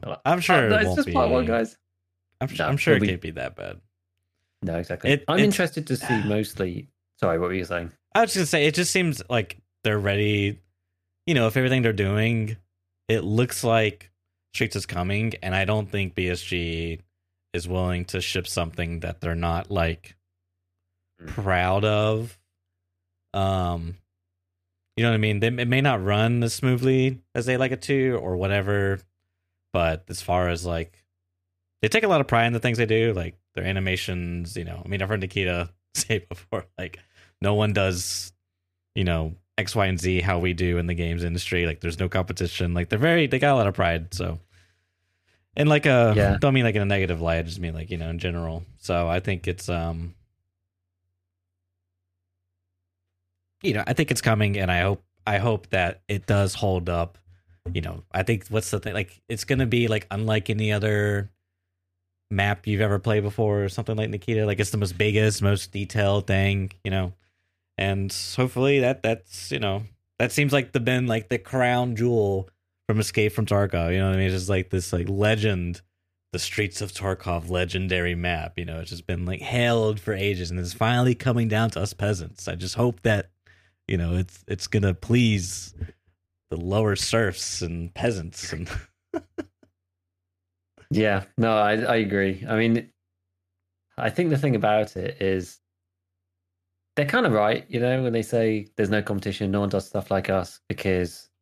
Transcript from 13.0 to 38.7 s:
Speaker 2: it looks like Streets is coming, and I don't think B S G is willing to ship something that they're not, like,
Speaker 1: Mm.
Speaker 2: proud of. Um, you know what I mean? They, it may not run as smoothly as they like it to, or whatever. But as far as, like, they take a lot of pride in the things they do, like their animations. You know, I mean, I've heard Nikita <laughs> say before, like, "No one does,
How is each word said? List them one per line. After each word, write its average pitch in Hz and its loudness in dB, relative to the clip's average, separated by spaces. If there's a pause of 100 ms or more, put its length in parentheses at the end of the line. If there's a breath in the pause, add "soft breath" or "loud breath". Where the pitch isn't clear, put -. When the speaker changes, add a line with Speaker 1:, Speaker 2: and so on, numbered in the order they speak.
Speaker 2:
it 110 2
looks 113 0
like 113 0 (440)
Streets - -2
is 98 -4
coming, 101 -2
and 92 -4
I 98 2
don't 104 -2
think 98 -4
B 90 -2
S 87 -2
G 85 -4 (520)
is 87 -6
willing 90 -2
to 92 -6
ship - -4
something 85 -4
that 85 -8
they're 85 -4
not, 85 -2
like, 82 -2 (1040)
Speaker 1:
Mm. 82 -16
Speaker 2:
proud 95 2
of. 107 0 (960)
Um, 90 -2 (1000)
you 113 0
know 117 4
what 113 4
I - 2
mean? 107 2
They, 113 4
it 120 -2
may 131 2
not 127 2
run 110 2
as 117 0
smoothly 131 2 (160)
as 120 -4
they 127 0
like 131 0
it 131 -8
to, 131 2
or 90 -2
whatever. 98 2 (760)
But 82 0
as 90 -10
far 90 2
as, 85 -2
like, 85 -6 (800)
they 110 2
take 220 2
a 208 4
lot 160 4
of 135 -2
pride 117 4
in 117 2
the 117 0
things 117 0
they 117 2
do, 110 4
like 85 -4 (180)
their 87 -6
animations. 90 -4
You 87 -8
know, 85 -10
I 90 -14
mean, 95 -2
I've 95 -4
heard 107 -2
Nikita 90 -2 (140)
<laughs> - -20
say - -2
before, - -10 (140)
like, 90 -10 (440 soft breath)
"No 98 2
one 104 2
does, 95 -2 (600)